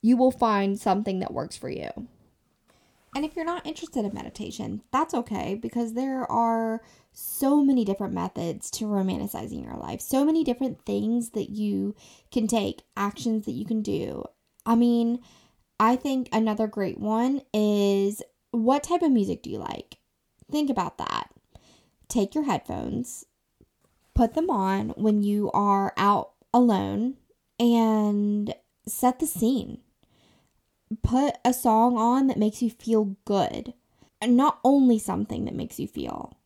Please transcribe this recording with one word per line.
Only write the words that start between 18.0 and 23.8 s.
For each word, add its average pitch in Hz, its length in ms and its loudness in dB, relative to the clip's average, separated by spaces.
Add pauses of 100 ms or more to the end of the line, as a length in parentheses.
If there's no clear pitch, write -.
what 247 340 2
type 339 180 0
of 320 80 4
music 202 320 2
do - 80 -12
you 104 80 -6
like? - 400 -10 (520)
Think 294 200 0
about 190 280 -4
that. - 320 -6 (760)
Take 202 260 0
your 302 100 -2
headphones, - 800 -6 (920)